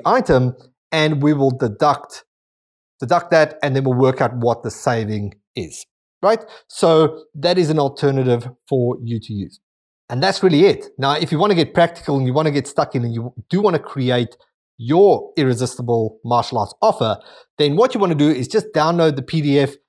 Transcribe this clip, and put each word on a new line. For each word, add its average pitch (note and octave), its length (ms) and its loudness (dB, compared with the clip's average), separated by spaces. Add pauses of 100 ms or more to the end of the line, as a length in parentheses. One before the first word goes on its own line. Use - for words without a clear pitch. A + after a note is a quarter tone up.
item? C3+ 480 2 (380)
And D#3 320 0
we D3 100 4
will C#3 160 2
deduct, B2+ 760 -2 (760)
deduct E3+ 320 -2
that, D#3 320 2
and C#3 120 -2
then C3+ 100 0
we'll B2+ 120 2
work C3 240 2
out B2 160 -2
what A#2 240 -2
the A#2 80 -8
saving G#2+ 640 -4 (220)
is, F2 280 -12 (380)
right? A3 240 0 (220)
So D#3+ 560 2 (100)
that E3+ 240 0
is D#3+ 140 0
an D#3 80 0
alternative C3 720 0 (180)
for B2 340 -2
you A#2 160 -6
to G#2+ 140 -12
use. G2 260 -10 (520)
And B2 100 -4
that's F#3+ 220 0
really F3 220 6
it. - 200 0 (140)
Now, C#3 140 0
if D#3 180 -4
you D3+ 80 -2
wanna G3+ 160 2
get E3 180 0
practical E3 440 0
and C3 100 -2
you B2+ 60 -2
wanna D#3 180 0
get C#3+ 160 -4
stuck - 260 -4
in B2 100 -2
and A#2 120 -6
you A#2 180 -10 (160)
do F#3+ 120 0
wanna F#3 180 0
create B2 580 -4 (400)
your D#3 600 2
irresistible A#2+ 840 -2
martial A#2+ 360 -2
arts A#2+ 240 -6
offer, A2+ 340 0 (400)
then D3 200 0
what B3 180 2
you A3+ 40 -4
wanna F#3 140 0
do D3 160 2
is B2+ 180 -4
just - 280 -2
download D#3+ 400 2
the C3+ 80 -8
P D#3+ 180 -4
D C#3+ 160 0
F C#3 160 0 (160)